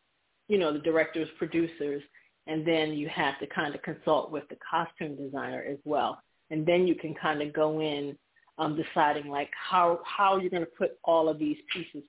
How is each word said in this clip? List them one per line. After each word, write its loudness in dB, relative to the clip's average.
you 4
know, 4
the -2
directors, 2
producers, -2
and -2
then 2
you -4
have -2
to -8
kind -2
of -10
consult 0
with -8
the -14
costume -2
designer -8
as -8
well. -2
And -2
then 4
you 4
can -8
kind -2
of -4
go 2
in, -4
um, -2
deciding, 2
like, -4
how, 2
how 4
you're 0
gonna -2
put -4
all 4
of 0
these -2
pieces -10